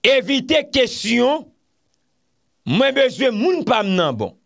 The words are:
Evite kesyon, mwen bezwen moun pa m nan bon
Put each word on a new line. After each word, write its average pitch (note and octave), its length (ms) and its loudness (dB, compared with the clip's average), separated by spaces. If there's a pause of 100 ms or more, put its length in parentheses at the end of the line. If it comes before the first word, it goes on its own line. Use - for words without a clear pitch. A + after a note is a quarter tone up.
Evite C4+ 600 0 (100)
kesyon, B3 720 0 (1200)
mwen B3+ 300 2
bezwen B3+ 400 0
moun E4 300 0
pa A3 200 2
m F#3+ 120 0
nan D3+ 200 0
bon G2+ 180 -6 (100)